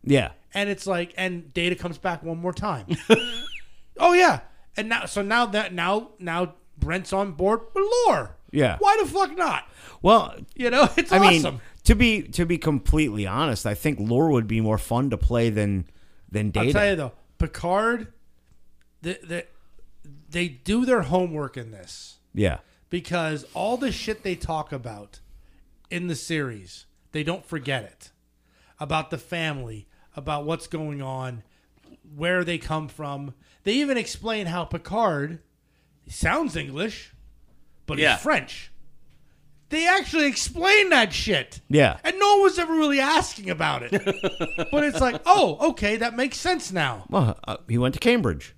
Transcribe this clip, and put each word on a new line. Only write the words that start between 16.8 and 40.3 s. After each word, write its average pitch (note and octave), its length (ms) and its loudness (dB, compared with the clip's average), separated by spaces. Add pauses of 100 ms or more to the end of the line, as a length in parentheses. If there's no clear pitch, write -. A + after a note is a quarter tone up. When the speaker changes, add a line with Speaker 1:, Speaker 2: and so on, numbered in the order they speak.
Speaker 2:
you F#3 40 0
though, C#3 160 -6 (280)
Picard, G#3 760 -2 (880)
the, E3+ 220 -8
the, E3+ 220 -10 (840)
they F3 180 -2
do G3+ 380 0
their A#3+ 160 4
homework D3+ 560 -2
in A2+ 140 -12
this. - 480 -20 (160)
Speaker 1:
Yeah. F#2 240 2 (320)
Speaker 2:
Because E3 640 -4
all G#3+ 220 -2
the B3 140 -2
shit - 300 -6
they F#3 140 -4
talk D#3 360 -6
about A2+ 480 -14 (680)
in F3 160 -6
the E3+ 100 -4
series, A#2+ 680 -8 (280)
they D#3 100 -4
don't F3 200 -6
forget C3+ 400 -6
it. - 280 -20 (680)
About D#3 300 -4
the D#3 80 -8
family, C3+ 680 -8 (280)
about D3 300 -6
what's D#3+ 220 -6
going D3 340 -6
on, C3 400 -8 (760)
where F3 280 0
they E3+ 160 -2
come D#3 280 -4
from. C#3+ 460 -10 (300)
They G3+ 100 0
even C#4 240 2
explain G#3+ 500 -6
how E3+ 160 -4
Picard E3 760 -2 (680)
sounds G3+ 480 -2
English. D3+ 580 -8 (760)
But D3 100 -6
Speaker 3:
Yeah. D3 160 4
Speaker 2:
he's - 80 -2
French. - 500 -4 (960)
They D#4+ 180 0
actually E4 400 2
explain F#4+ 640 2